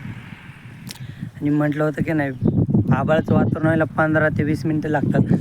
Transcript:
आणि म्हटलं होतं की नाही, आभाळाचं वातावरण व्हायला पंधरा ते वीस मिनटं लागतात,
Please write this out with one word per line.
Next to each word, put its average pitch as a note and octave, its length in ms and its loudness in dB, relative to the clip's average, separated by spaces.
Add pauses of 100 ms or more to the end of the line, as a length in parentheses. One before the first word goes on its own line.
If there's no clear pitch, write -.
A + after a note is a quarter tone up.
(1400)
आणि D3 140 -4
म्हटलं D3+ 340 0
होतं D3+ 200 -2
की D#3+ 100 -2
नाही, C#3+ 180 0 (640)
आभाळाचं D#3 400 2
वातावरण D#3 300 2
व्हायला D#3+ 200 4 (140)
पंधरा D#3 400 2
ते D3+ 60 2
वीस D3 220 -2
मिनटं D#3 240 0
लागतात, - 520 2